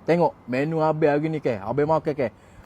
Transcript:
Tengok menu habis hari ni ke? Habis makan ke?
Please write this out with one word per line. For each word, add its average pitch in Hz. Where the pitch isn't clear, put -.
Tengok 165
menu 143
habis 156
hari 151
ni 156
ke? 117
Habis 123
makan 156
ke? 131